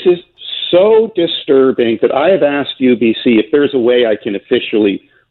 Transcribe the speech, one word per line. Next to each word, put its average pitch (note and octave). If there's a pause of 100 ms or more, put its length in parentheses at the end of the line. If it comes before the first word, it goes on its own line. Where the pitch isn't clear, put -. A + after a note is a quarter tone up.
is F3 (540)
so A3
disturbing C3+
that A#2+
I D3
have F#3+
asked C#3+
U B2+
B A2+ (100)
C B2+
if A2+
there's D3
a B2+
way B2
I A2
can G#2
officially G#2+ (300)